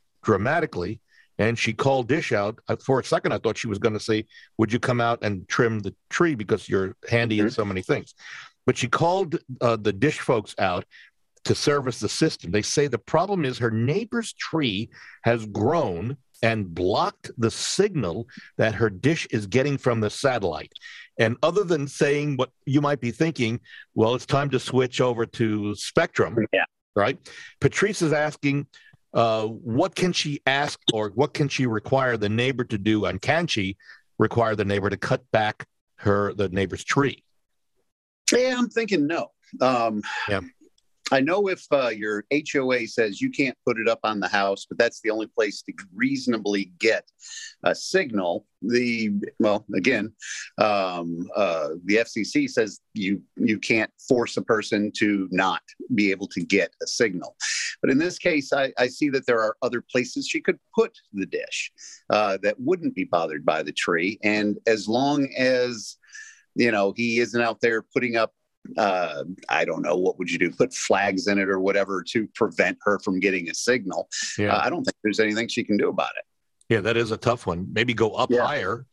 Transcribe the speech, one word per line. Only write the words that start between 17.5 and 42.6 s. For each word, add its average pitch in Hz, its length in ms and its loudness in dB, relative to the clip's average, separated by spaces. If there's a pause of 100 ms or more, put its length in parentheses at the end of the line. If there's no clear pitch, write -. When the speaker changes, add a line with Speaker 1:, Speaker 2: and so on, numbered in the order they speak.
Speaker 1:
signal 120 760 -2 (320)
that 110 160 4
her 110 160 2
dish 131 400 0
is 104 160 -2
getting 131 320 0
from 113 220 0
the 104 100 0
satellite. 98 640 -2 (460)
And 117 240 4
other 170 220 4
than 156 220 0
saying 147 500 0
what 131 140 -2 (160)
you 139 140 4
might 143 200 0
be 120 100 -2
thinking, 123 500 0 (340)
"Well, 113 200 4
it's 127 120 -6
time 143 240 2
to 123 100 0
switch 127 400 0
over 120 260 2
to 104 500 -2
Spectrum," 113 600 0 (160)
Speaker 2:
Yeah. 90 120 2 (300)
Speaker 1:
right? 107 220 2 (440)
Patrice 190 420 2
is 151 100 2
asking, 143 540 0 (480)
uh, 110 320 2
what 120 480 -2
can 180 180 0
she 147 340 -4
ask 143 340 0 (120)
or 107 180 0
what 127 240 0
can 147 140 0
she 131 180 0
require 120 500 0
the 104 120 -2
neighbor 120 360 0
to 107 140 -4
do? 104 260 2
And 95 160 -2
can 165 260 2
she 98 300 -2 (420)
require 110 380 2
the 104 80 0
neighbor 101 260 0
to 101 60 -4
cut - 260 -2 (100)
back 107 340 0 (300)
her, 101 380 2
the 98 140 -2
neighbor's 92 360 -2
tree? - 380 0 (1080)
Speaker 2:
Yeah, 254 260 2
I'm 240 100 2
thinking 202 380 0
no. 156 240 -4 (300)
Um, 117 420 2 (260)
Speaker 1:
Yeah. 98 120 0 (680)
Speaker 2:
I 135 100 4
know 190 280 2
if, - 220 -6
uh, 135 180 2
your 107 420 -4
H 147 260 0
O 127 160 2